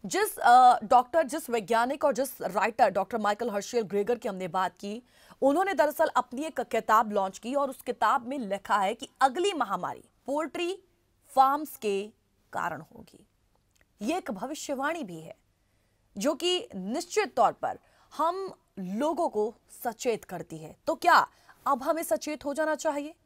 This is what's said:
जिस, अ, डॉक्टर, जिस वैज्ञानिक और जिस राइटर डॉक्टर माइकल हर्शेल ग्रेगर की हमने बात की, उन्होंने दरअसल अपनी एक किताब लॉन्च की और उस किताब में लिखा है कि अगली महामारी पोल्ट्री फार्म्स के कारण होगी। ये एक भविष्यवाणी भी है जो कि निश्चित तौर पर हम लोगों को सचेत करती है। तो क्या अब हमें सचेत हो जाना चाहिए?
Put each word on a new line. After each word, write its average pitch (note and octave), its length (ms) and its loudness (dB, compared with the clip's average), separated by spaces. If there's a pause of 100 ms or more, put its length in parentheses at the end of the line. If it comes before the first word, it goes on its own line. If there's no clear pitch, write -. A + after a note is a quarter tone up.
जिस, F#4 340 -2
अ, B3 440 10
डॉक्टर, B3 400 4
जिस C#4 260 -6
वैज्ञानिक A#3 560 0
और C#4+ 80 4
जिस - 280 -4
राइटर G#3 480 2
डॉक्टर G3 280 -2
माइकल G#3 320 -2
हर्शेल G#3 320 -2
ग्रेगर G3+ 360 -2
की A#3 120 -6
हमने F#3 180 -6
बात F#3 300 -4
की, G#3 260 -10 (380)
उन्होंने E4+ 320 2
दरअसल D#4 340 2
अपनी B3 340 -2
एक D#4 200 -6
किताब A3 500 2
लॉन्च F#3+ 280 -2
की A#3+ 160 -8
और C#4 140 0
उस C4 120 -14
किताब A#3+ 460 0
में C#4 120 -6
लिखा G3+ 380 -2
है G3+ 160 0
कि A#3+ 160 -14 (120)
अगली F4 320 2
महामारी F#3+ 500 -6 (220)
पोल्ट्री E4+ 580 -4 (440)
फार्म्स C4+ 500 2
के G#3 320 -4 (440)
कारण E3 280 -4
होगी। - 460 -20 (760)
ये C4+ 160 -2
एक E4 140 -6
भविष्यवाणी C#4 720 -6
भी E3+ 180 -12
है D#3+ 140 -18 (840)
जो B3+ 180 0
कि F4 400 -2
निश्चित C4 600 -4
तौर G3+ 160 4
पर B2 280 -6 (380)
हम F4 360 -2 (260)
लोगों C4+ 500 -2
को G#3+ 260 -2 (280)
सचेत A#3 400 -4
करती E3 340 -12
है। D#3 200 -16 (100)
तो D#4 80 0
क्या E4 320 6 (400)
अब C4+ 160 0
हमें D#4+ 200 0
सचेत D4+ 420 -4
हो C#4+ 80 -4
जाना D#4 220 0
चाहिए? D4 400 -4 (100)